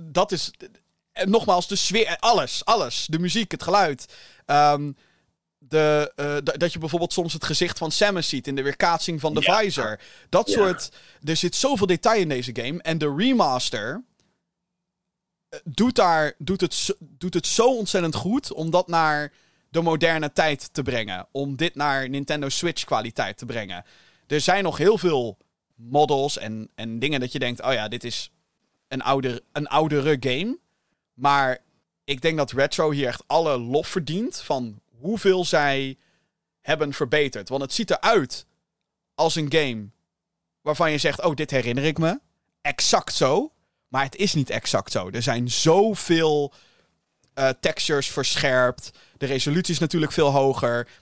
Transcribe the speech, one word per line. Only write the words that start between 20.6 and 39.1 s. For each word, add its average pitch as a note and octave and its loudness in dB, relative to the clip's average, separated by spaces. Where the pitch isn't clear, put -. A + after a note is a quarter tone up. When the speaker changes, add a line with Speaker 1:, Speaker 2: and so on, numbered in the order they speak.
Speaker 1:
te C#3+ -4
brengen. G#2+ -4
Om C#3 -6
dit E3 -2
naar C3+ -2
Nintendo C#3 -4
Switch - -2
kwaliteit A2+ -2
te B2 -14
brengen. G2+ -8
Er D3 -2
zijn F#3+ 2
nog D#3+ -2
heel F#3+ 4
veel B2+ 0
models C#3 0
en, G#2+ -10
en A2+ -8
dingen C#3 -2
dat B2+ -4
je D3+ -6
denkt, B2 -6
"Oh C3 0
ja, G#2+ -2
dit A#2 -10
is - -8
een C3 -8
ouder-, C3 -2
een D3 -4
oudere D3 2
game." D#3 -2
Maar C3+ 2
ik C3+ -4
denk D#3+ 0
dat C#3 0
Retro D3+ 2
hier C#3+ 0
echt - -6
alle D3+ 2
lof B2 -2
verdient F#3 -4
van A#2+ -6
hoeveel F#3 0
zij C#3 0
hebben D3 0
verbeterd. C3 -2
Want C#3 -4
het C3+ -8
ziet G#3+ -2
eruit F#3 0